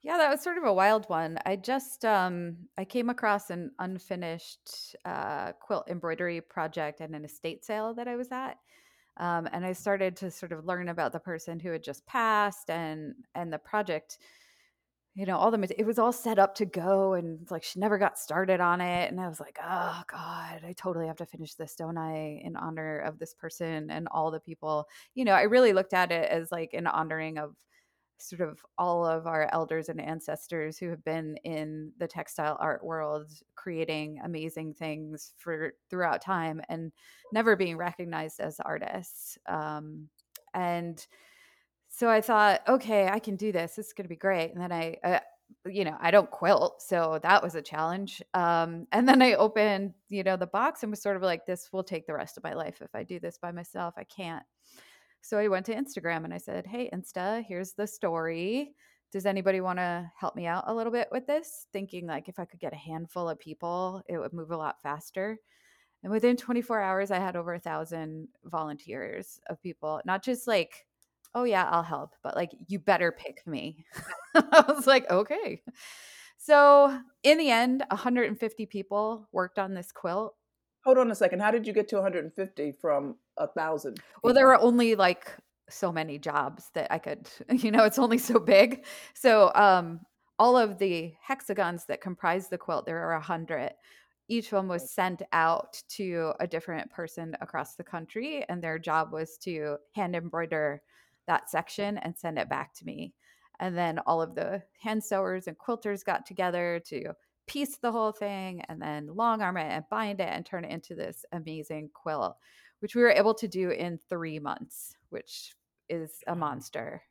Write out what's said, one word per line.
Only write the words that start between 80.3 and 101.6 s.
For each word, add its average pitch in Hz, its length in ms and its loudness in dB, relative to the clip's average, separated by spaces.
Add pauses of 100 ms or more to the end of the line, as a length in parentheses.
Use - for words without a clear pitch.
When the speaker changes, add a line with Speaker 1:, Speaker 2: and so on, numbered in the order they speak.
Speaker 2:
Hold 262 140 10
on 240 120 4
a 208 40 -2
second. 190 260 4
How 208 100 6
did 233 160 2
you 214 60 -4
get 202 160 2
to 208 100 0
a 190 40 2
hundred 180 220 0
and 160 100 -12
fifty 151 380 -6
from 143 440 -2 (220)
a 147 80 0
thousand 156 520 -4 (240)
Speaker 1:
Well, 240 120 6
there 269 180 12
Speaker 2:
people? 220 120 10
Speaker 1:
were 240 40 10
only, 240 260 6
like, 185 400 2 (360)
so 180 200 -2
many 160 280 -4
jobs 147 560 -4
that - 180 -2
I 160 60 0
could, - 320 -8 (100)
<laughs> - 100 -8
you 226 200 4
know, 220 140 8
it's 214 140 4
only 240 200 4
so 233 200 4
big. 226 460 8 (300)
So, 220 400 8
um, 175 460 6 (380)
all 247 200 8
of 214 180 4
the 170 460 0
hexagons 190 640 -2
that - 160 -6
comprise 185 460 -2
the 180 100 -6
quilt, - 260 -2
there 165 140 -4
are 165 160 -2
a 156 60 -2
hundred. 160 520 -4 (560)
Each 226 240 -2
one 190 160 0
was 175 140 -4
Speaker 2:
Okay. 175 60 -12
Speaker 1:
sent 185 340 -2 (100)
out 160 580 0
to 170 500 -4
a 175 60 0
different 165 440 -6
person 165 500 -10
across - 360 -8
the 175 80 -12
country, 233 640 -8
and 175 120 -6
their 165 160 -4
job 160 360 0
was 160 240 -8
to 151 400 -6 (160)
hand 180 200 -4
embroider 160 680 -4 (460)
that - 200 0
section 202 500 -4